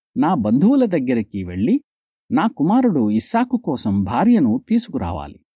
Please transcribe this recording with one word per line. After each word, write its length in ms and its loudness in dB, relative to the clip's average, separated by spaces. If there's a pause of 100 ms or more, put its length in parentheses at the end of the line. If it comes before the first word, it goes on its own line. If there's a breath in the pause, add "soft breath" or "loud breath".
(160)
నా 180 0
బంధువుల 500 2
దగ్గరికి 600 -2
వెళ్ళి, 360 0 (520)
నా 140 2
కుమారుడు 640 2
ఇస్సాకు 460 0
కోసం 480 -2
భార్యను 640 2
తీసుకురావాలి." 720 -4 (160)